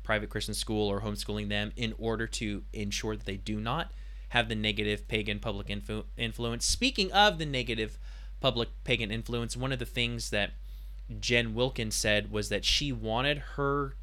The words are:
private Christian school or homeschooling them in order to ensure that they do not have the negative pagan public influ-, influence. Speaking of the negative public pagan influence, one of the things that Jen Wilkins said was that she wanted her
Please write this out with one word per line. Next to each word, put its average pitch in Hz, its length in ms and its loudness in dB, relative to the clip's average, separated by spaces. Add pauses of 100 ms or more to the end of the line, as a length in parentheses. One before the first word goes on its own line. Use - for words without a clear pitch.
private 107 280 0
Christian 107 240 -2
school 107 360 2
or 101 120 2
homeschooling 104 480 -2
them 104 260 0
in 113 220 -2
order 113 280 0
to 107 460 -4
ensure 107 460 -2
that 107 80 -8
they 98 100 -2
do 107 240 -4
not 131 320 -2 (380)
have 120 180 4
the 113 80 0
negative 104 540 0
pagan 104 300 0
public 101 280 -4
influ-, 104 380 -4 (100)
influence. 117 500 -2
Speaking 240 460 2
of 202 260 6
the 160 80 0
negative 113 540 -2 (400)
public 117 300 2 (160)
pagan 113 260 2
influence, 117 460 -2
one 131 160 0
of 127 60 -2
the 120 60 -2
things 120 440 -2
that 101 220 2 (680)
Jen 117 340 4
Wilkins 120 420 2
said 104 360 4
was 104 160 2
that 101 160 2
she 143 300 2
wanted 120 460 2 (160)
her 139 480 0